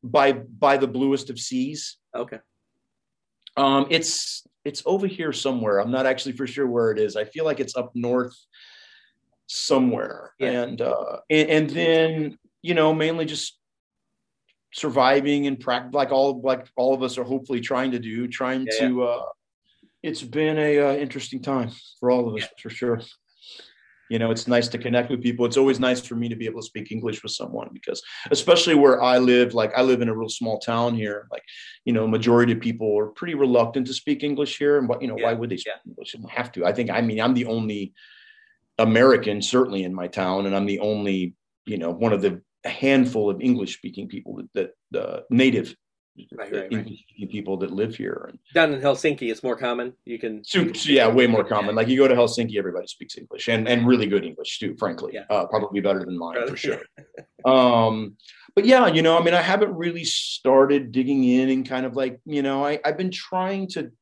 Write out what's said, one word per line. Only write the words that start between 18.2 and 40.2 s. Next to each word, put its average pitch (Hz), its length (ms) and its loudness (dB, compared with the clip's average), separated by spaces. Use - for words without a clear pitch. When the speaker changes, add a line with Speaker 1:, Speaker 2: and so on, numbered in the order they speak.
Speaker 1:
trying 131 420 -4
Speaker 2:
Yeah, 110 80 -4
Speaker 1:
to, 123 100 0
Speaker 2:
yeah. 123 60 0
Speaker 1:
uh, 120 180 -2
it's 156 200 -8
been 156 360 -2
a, 151 200 2
uh, 143 160 4
interesting 135 480 -8
time 127 280 -2
for 123 120 0
all 123 180 2
of 110 60 -6
us, 107 80 -6
Speaker 2:
Yeah. - 60 -10
Speaker 1:
for - 80 -12
sure. 117 300 -4
You 113 80 -2
know, 113 120 0
it's 113 180 -4
nice 120 200 2
to 120 100 -8
connect 120 320 -2
with 120 120 -4
people. 120 220 0
It's 120 140 0
always 135 200 4
nice 127 220 0
for - 140 -12
me 117 160 -4
to 110 60 -8
be 113 100 -8
able 113 160 -10
to - 40 -14
speak 107 240 -12
English 110 320 -6
with - 100 -10
someone - 420 -10
because, - 280 -8
especially 165 440 4
where 139 280 8
I 127 160 6
live, 123 340 6
like, 110 240 0
I 127 60 4
live 127 180 4
in 117 80 0
a 110 80 -2
real 110 140 -6
small 110 300 -4
town 120 340 0
here. 104 360 -4
Like, 120 120 -12
you 123 80 0
know, 110 140 2
majority 117 480 4
of 113 60 -4
people 113 380 0
are 107 100 0
pretty 170 260 -8
reluctant 127 540 2
to 131 40 -8
speak 143 300 -4
English 143 340 -4
here. 147 220 2
And 127 100 0
what, 120 140 -2
you 131 60 -6
know, 107 100 -6
Speaker 2:
Yeah. 113 80 -2
Speaker 1:
why 117 80 2
would 113 160 -6
they - 80 -6
speak - 160 -10
Speaker 2:
Yeah. - 60 -18
Speaker 1:
English? - 220 -16
They 113 80 -16
don't - 100 -16
have 120 220 -6
to. 87 120 -4
I - 80 2
think, 120 160 -2
I 98 140 0
mean, 110 180 -2
I'm 123 140 2
the 120 100 0
only 110 480 -4
American, 110 640 4
certainly 101 420 0
in 90 100 -6
my 90 140 -6
town, 95 380 -2